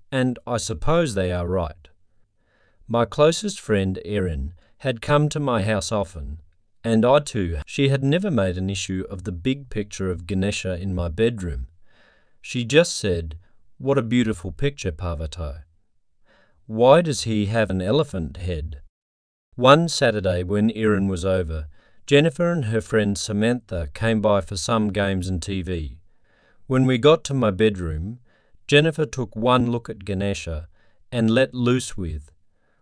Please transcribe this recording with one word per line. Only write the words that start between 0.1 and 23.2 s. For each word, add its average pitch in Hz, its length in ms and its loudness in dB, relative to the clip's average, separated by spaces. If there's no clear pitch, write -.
and 127 340 0
I 120 120 -2
suppose 151 560 0
they 92 180 0
are 87 160 -4
right. 87 400 -6
My 117 180 0
closest 165 540 0
friend, 98 460 -2
Erin, 85 480 -4
had 127 240 -6
come 147 280 2
to 151 100 -4
my 123 220 0
house 104 280 -2
often, 78 500 -6
and 113 200 4
I 135 140 6
too. 90 480 -4
She 139 220 0
had 135 160 0
never 180 260 0
made 95 260 0
an 95 140 -4
issue 95 400 -4
of 92 140 -10
the 104 80 -6
big 131 380 -4
picture 98 380 -6
of 87 160 -6
Ganesha 95 560 -2
in 95 140 -4
my 87 140 -2
bedroom. 90 580 -2
She 120 240 -6
just 147 300 4
said, 82 420 -4
"What 135 200 0
a 123 40 2
beautiful 113 500 0
picture, 143 400 -4
Parvati. 80 720 -8
Why 123 360 6
does 156 200 -2
he 107 240 0
have 104 240 0
an 92 120 -2
elephant 98 540 -2
head?" 80 460 -8
One 143 320 6
Saturday 95 540 0
when 104 300 2
Erin 107 340 2
was 92 180 -2
over, 80 440 -2
Jennifer 160 420 4
and 165 140 -2
her 110 160 -2
friend 104 360 2
Samantha 104 800 -2